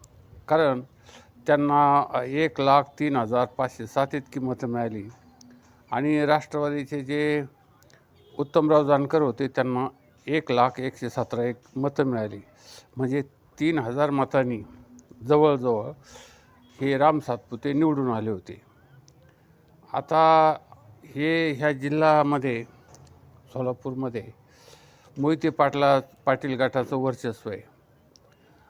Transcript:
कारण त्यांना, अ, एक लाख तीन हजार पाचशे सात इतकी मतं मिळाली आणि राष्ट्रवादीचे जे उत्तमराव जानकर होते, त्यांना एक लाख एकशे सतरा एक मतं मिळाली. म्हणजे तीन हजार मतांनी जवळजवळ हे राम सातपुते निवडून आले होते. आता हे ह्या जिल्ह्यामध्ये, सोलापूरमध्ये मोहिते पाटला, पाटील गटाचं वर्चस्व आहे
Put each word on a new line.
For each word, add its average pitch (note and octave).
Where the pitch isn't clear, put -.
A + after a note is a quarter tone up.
कारण D3
त्यांना, C#3+
अ, B2+
एक C#3+
लाख C#3
तीन C#3+
हजार A#2+
पाचशे B2
सात C#3
इतकी C#3
मतं B2+
मिळाली A2+
आणि D3
राष्ट्रवादीचे D3
जे D3
उत्तमराव D3+
जानकर C#3+
होते, C3+
त्यांना B2+
एक D3
लाख B2
एकशे B2+
सतरा A#2+
एक A#2+
मतं C#3
मिळाली. A2
म्हणजे C3
तीन D#3+
हजार C#3
मतांनी C3
जवळजवळ C3
हे C3+
राम D3+
सातपुते B2+
निवडून C#3+
आले A2
होते. -
आता D#3
हे D#3+
ह्या D3
जिल्ह्यामध्ये, C#3+
सोलापूरमध्ये B2+
मोहिते D#3
पाटला, C#3+
पाटील C3
गटाचं C3
वर्चस्व B2
आहे F#2+